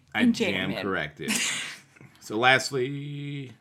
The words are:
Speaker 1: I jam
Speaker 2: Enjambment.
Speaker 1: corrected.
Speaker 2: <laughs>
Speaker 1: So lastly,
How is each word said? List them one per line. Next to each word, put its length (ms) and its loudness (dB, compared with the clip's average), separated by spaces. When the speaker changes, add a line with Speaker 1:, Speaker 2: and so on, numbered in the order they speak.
Speaker 1:
I 120 4
jam 460 2
Speaker 2:
Enjambment. 100 -4
Speaker 1:
corrected. 540 -2
Speaker 2:
<laughs> 40 0
Speaker 1:
So 160 -8
lastly, 1120 0